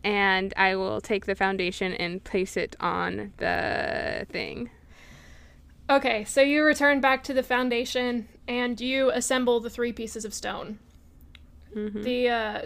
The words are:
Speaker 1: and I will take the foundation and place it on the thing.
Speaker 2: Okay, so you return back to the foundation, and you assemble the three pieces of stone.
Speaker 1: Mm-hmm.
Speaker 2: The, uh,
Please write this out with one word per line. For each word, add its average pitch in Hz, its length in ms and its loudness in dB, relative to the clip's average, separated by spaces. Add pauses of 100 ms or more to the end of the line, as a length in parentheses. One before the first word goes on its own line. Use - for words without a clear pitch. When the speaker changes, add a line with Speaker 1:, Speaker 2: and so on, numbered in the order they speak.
Speaker 1:
and 196 520 2
I 190 220 4
will 202 240 -2
take 202 240 -4
the 196 100 -2
foundation 190 580 -2
and 175 300 -6
place 190 320 -2
it 170 240 -4
on 180 580 -4
the - 920 -2
thing. - 400 -8 (1200)
Speaker 2:
Okay, 269 340 4
so - 160 2
you 285 240 6
return 285 380 6
back 262 220 4
to 285 100 -6
the 254 100 2
foundation, 247 840 0 (180)
and 247 320 -2
you 262 300 2
assemble 240 500 2
the 233 120 -4
three 240 200 -2
pieces 220 320 -8
of 208 120 -8
stone. 208 420 -8 (960)
Speaker 1:
Mm-hmm. 208 280 -4
Speaker 2:
The, 247 260 2
uh, 220 360 -2